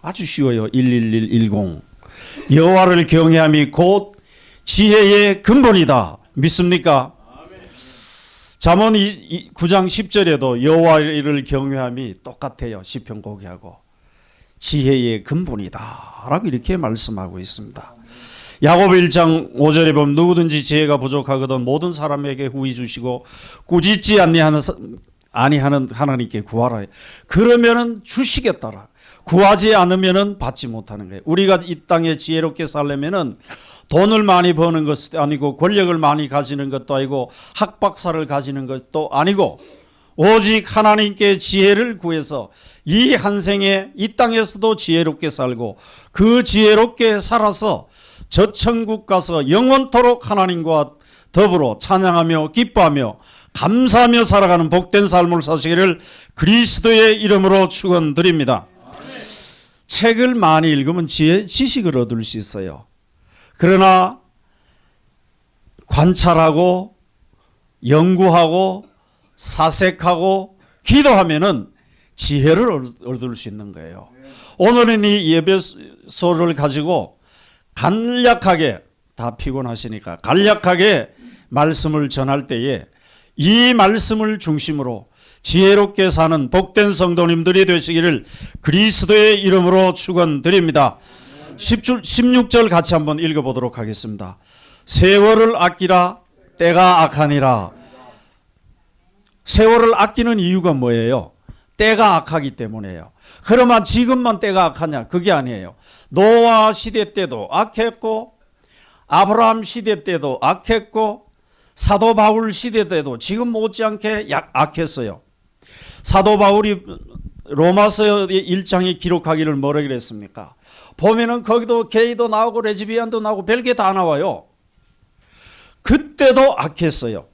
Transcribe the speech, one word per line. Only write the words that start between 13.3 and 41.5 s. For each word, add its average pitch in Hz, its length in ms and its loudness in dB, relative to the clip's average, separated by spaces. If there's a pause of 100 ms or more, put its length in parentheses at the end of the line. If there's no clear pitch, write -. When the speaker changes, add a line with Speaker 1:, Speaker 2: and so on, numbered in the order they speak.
Speaker 1:
"지혜의 127 640 -2
근본이다"라고 147 1200 -8
이렇게 131 300 -4
말씀하고 107 640 -6
있습니다. - 540 -14 (680)
야고보 175 320 6
일 175 160 4
장 165 440 2
오 147 180 2
절에 156 200 4
보면 143 220 2
"누구든지 165 500 2
지혜가 147 340 0
부족하거든 131 640 -4
모든 151 300 -4
사람에게 143 540 -8
후히 131 260 -8
주시고 123 540 -10 (400)
꾸짖지 196 540 2
아니하는 160 400 4
사-, 147 140 -6 (580)
아니하는 139 600 0
하나님께 120 500 -6
구하라." 113 420 -4 (420)
그러면은 233 800 2
주시겠더라. 208 840 -4 (360)
구하지 202 500 4
않으면은 190 640 0
받지 127 280 -8
못하는 104 420 -14
거예요. 95 160 -18
우리가 185 400 0
이 170 220 -10
땅에 165 300 -2
지혜롭게 160 500 -6
살려면은 147 720 -6 (520)
돈을 208 340 2
많이 180 300 4
버는 160 320 0
것도 151 360 -6
아니고 143 360 -4
권력을 180 420 0
많이 151 300 0
가지는 139 420 -6
것도 135 240 -6
아니고 135 360 -6 (260)
학박사를 196 720 -4
가지는 139 400 -8
것도 135 460 -8
아니고 160 460 0 (580)
오직 214 600 2
하나님께 208 600 0
지혜를 202 600 0